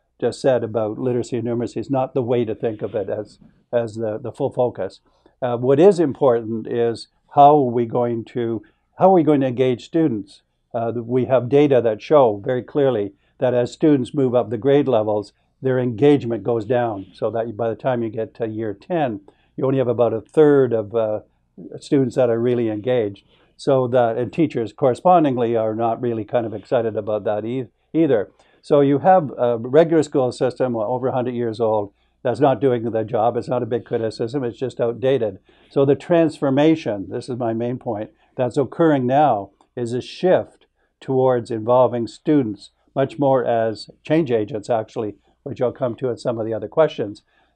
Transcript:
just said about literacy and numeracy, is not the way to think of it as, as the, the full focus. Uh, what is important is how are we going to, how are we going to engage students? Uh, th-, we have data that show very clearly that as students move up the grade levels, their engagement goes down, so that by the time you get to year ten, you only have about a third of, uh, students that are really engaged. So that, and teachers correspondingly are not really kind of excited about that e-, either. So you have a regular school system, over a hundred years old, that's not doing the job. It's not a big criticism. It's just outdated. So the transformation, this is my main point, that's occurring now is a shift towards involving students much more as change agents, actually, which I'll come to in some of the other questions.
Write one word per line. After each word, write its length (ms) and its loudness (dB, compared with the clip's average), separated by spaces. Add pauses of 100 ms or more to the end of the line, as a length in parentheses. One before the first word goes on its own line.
(200)
just 200 -4
said 220 2
about 380 -4
literacy 380 -4
and 100 -6
numeracy, 300 -4
is 120 -8
not 240 -2
the 80 -2
way 220 0
to 100 -6
think 260 -6
of 140 -8
it 160 -4
as, 300 -10 (320)
as 240 -4
the, 220 -6
the 120 -12
full 220 -6
focus. 480 -4 (420)
Uh, 140 -4
what 240 2
is 180 6
important 720 0
is 400 -2 (260)
how 220 8
are 140 2
we 160 0
going 400 -2
to, 360 -6 (360)
how 120 6
are 40 6
we 100 4
going 160 4
to 80 0
engage 360 0
students? 580 -2 (300)
Uh, 200 -4
th-, 120 -6
we 200 0
have 240 0
data 320 4
that 200 0
show 440 4
very 180 -2
clearly 520 0 (240)
that 160 0
as 180 0
students 420 2
move 220 2
up 140 0
the 80 -4
grade 280 2
levels, 460 0 (280)
their 200 -2
engagement 640 2
goes 200 -2
down, 480 -2
so 200 -6
that 240 -6
by 120 -2
the 60 -4
time 300 -4
you 40 -4
get 240 -8
to 140 -8
year 280 -6
ten, 460 -4 (360)
you 80 -4
only 140 2
have 100 0
about 240 2
a 80 -4
third 520 4
of, 220 -2
uh, 260 -2 (600)
students 340 0
that 160 2
are 100 0
really 280 0
engaged. 560 -4 (320)
So 320 0
that, 280 2
and 160 -4
teachers 400 -2
correspondingly 840 2
are 180 -2
not 260 -2
really 240 -4
kind 220 -2
of 80 -10
excited 420 -4
about 280 -4
that 200 -4
e-, 220 -6 (260)
either. 380 0 (320)
So 200 4
you 180 2
have 360 4
a 220 0
regular 460 4
school 260 0
system, 460 -2
over 320 -2
a 40 -4
hundred 220 -4
years 240 -4
old, 340 0 (300)
that's 160 -2
not 220 2
doing 280 0
the 140 -2
job. 340 0
It's 120 -8
not 160 -4
a 20 -8
big 180 -4
criticism. 600 -6
It's 140 -8
just 220 -8
outdated. 600 -2 (300)
So 140 2
the 120 4
transformation, 1160 0
this 180 -10
is 80 -8
my 160 -4
main 260 -6
point, 320 -8 (260)
that's 200 -2
occurring 520 2
now 420 2 (240)
is 180 -6
a 80 -4
shift 640 -2 (340)
towards 500 0
involving 560 2
students 640 -2 (240)
much 240 -4
more 260 2
as 460 -2 (140)
change 260 0
agents, 400 -4
actually, 460 -6 (280)
which 180 -8
I'll 100 -2
come 240 -6
to 140 -4
in 80 -8
some 200 -6
of 60 -4
the 80 -6
other 160 -8
questions. 540 -2 (340)